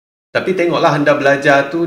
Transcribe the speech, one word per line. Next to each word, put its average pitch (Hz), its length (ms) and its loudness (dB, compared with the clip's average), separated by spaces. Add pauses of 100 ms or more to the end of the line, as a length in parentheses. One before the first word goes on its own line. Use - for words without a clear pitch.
(320)
Tapi 185 240 -2
tengoklah 160 400 0
anda 147 160 2
belajar 139 560 2
tu 170 180 -4